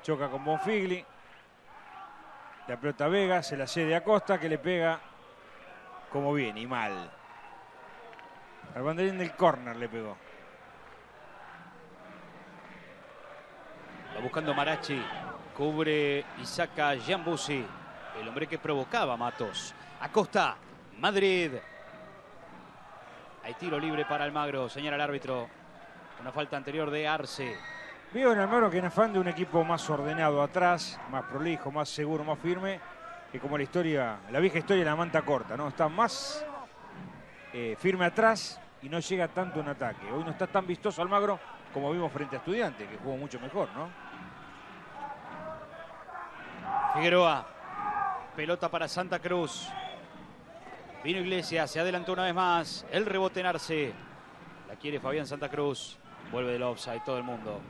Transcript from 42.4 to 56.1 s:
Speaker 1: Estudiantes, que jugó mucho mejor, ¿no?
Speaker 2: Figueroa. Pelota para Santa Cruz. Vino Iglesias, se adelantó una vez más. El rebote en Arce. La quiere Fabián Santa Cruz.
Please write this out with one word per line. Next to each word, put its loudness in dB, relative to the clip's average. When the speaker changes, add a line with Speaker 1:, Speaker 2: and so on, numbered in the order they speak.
Speaker 1:
Estudiantes, -2
que -10
jugó -4
mucho -6
mejor, -2
¿no? -6
Speaker 2:
Figueroa. 6
Pelota 0
para 0
Santa -2
Cruz. 0
Vino 0
Iglesias, 0
se -2
adelantó 0
una 0
vez 2
más. 2
El 2
rebote 2
en 2
Arce. 0
La -12
quiere -4
Fabián 0
Santa -6
Cruz. -2